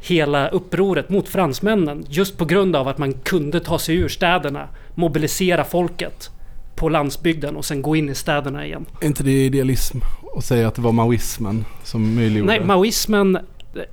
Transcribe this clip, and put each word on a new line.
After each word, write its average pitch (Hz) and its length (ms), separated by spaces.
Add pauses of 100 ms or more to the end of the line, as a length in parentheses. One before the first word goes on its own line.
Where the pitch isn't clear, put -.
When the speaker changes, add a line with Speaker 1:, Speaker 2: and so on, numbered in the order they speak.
Speaker 1:
hela 147 480
upproret 180 600
mot 196 200
fransmännen 160 800
just 190 300
på 175 60
grund 175 320
av 135 120
att 131 100
man 139 140
kunde 156 480
ta 165 180
sig 165 180
ur 175 120
städerna, 143 600 (260)
mobilisera 160 680
folket 170 680 (440)
på 160 140
landsbygden 151 680
och 151 80
sen 143 180
gå 151 140
in 151 120
i 135 60
städerna 147 520
igen. 156 200 (140)
Speaker 2:
Är 160 60
inte 143 160
det 135 240
idealism 131 520 (400)
att - 60
säga 117 240
att 107 60
det 120 80
var 117 100
maoismen 113 720 (200)
som 110 300
möjliggjorde 117 380
Speaker 1:
Nej, 208 120
maoismen, 196 760 (540)